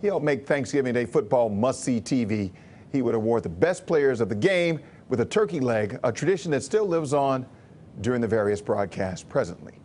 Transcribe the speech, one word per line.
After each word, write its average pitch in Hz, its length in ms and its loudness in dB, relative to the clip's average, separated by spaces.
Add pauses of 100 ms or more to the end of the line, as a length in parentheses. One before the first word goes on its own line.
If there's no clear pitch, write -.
He 208 60 0
helped 175 160 0
make 147 220 0
Thanksgiving 135 480 0
Day 120 120 2
football 117 440 2
must-see 120 500 0
T 123 260 0
V. 101 260 -2 (400)
He 139 100 0
would 117 140 0
award 113 260 2
the 90 80 -6
best 160 380 0
players 139 340 2
of 104 80 0
the 98 60 -2
game 170 440 2 (300)
with 120 100 -2
a 117 60 2
turkey 202 340 0
leg, 113 440 0
a 123 80 2
tradition 170 400 -2
that 135 120 0
still 214 220 0
lives 165 280 -2
on 135 320 0 (560)
during 120 200 0
the 117 60 0
various 104 340 2
broadcasts 98 600 -4
presently. - 500 -6 (120)